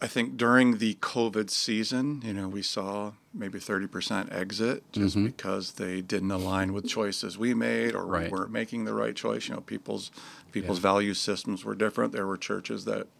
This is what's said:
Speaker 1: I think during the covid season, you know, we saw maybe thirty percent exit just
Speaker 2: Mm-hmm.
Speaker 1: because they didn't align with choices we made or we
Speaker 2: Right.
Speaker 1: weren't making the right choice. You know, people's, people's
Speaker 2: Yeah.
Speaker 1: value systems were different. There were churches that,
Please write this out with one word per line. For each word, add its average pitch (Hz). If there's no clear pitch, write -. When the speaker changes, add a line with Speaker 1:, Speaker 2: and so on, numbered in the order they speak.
Speaker 1:
I 120
think 123
during 120
the 110
covid 107
season, 127
you 110
know, 98
we 98
saw 101
maybe 101
thirty 98
percent 95
exit 101
just 101
Speaker 2:
Mm-hmm. 104
Speaker 1:
because 95
they 92
didn't 95
align 95
with 101
choices 101
we 120
made 117
or 95
we 90
Speaker 2:
Right. 85
Speaker 1:
weren't 95
making 113
the 113
right 110
choice. 117
You 120
know, 113
people's, -
people's 95
Speaker 2:
Yeah. 90
Speaker 1:
value 101
systems 95
were 107
different. 107
There 101
were 98
churches 101
that, 107